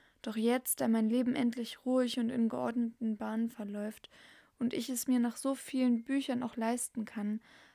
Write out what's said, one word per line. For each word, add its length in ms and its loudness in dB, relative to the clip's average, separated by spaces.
„Doch 140 -6
jetzt, 440 2
da 80 2
mein 220 4
Leben 240 2
endlich 500 -2
ruhig 340 2
und 120 0
in 180 2
geordneten 720 -2
Bahnen 320 -2
verläuft 580 -8
und 140 0
ich 160 -4
es 180 -4
mir 140 4
nach 160 0
so 180 0
vielen 500 2
Büchern 380 0
auch 140 -6
leisten 480 -2
kann, 380 -4